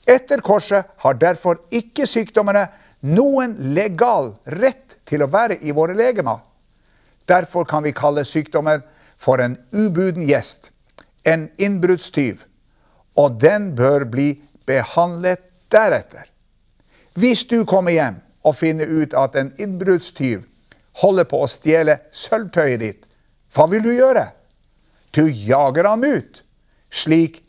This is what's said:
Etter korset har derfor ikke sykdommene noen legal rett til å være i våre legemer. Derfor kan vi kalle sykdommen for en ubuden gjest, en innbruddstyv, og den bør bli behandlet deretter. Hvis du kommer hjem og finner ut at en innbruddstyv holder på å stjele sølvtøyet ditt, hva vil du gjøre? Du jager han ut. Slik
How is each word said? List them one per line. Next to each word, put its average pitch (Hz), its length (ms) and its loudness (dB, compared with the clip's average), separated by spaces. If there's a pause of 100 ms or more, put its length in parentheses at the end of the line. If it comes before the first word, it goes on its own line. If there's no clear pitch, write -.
Etter 254 400 2
korset 196 460 0 (160)
har 135 100 4
derfor 170 460 0 (100)
ikke 233 400 -4
sykdommene 202 540 0 (420)
noen 247 480 2 (220)
legal 185 560 0 (260)
rett - 380 -4 (100)
til 147 160 -2
å 135 80 0
være 208 320 0
i 151 80 -6
våre 160 240 -2
legemer. 202 480 -2 (880)
Derfor 175 400 0
kan 151 160 -2
vi 143 80 -4
kalle 147 320 -2
sykdommen 151 560 -2 (320)
for 131 240 0
en 123 160 -2 (160)
ubuden 185 560 -2
gjest, - 460 -2 (500)
en 160 240 0 (160)
innbruddstyv, 175 800 -2 (720)
og 135 240 2
den 196 400 2
bør 135 320 2
bli 139 220 -2 (340)
behandlet 175 800 -2 (240)
deretter. 190 560 0 (920)
Hvis 240 240 2
du 226 240 -2
kommer 185 240 0
hjem 135 280 -2 (260)
og 151 100 2
finner 156 320 -2
ut 156 300 -2
at 135 180 -2
en 135 240 -2
innbruddstyv 175 840 -4 (560)
holder 190 260 4
på 135 160 -2
å 127 60 -4
stjele 156 480 2 (140)
sølvtøyet 160 680 -2
ditt, 107 220 -10 (500)
hva 147 160 4
vil 214 160 0
du 233 80 0
gjøre? 240 380 2 (840)
Du 156 160 2
jager 135 600 0
han 226 160 0
ut. - 380 -4 (460)
Slik 160 580 0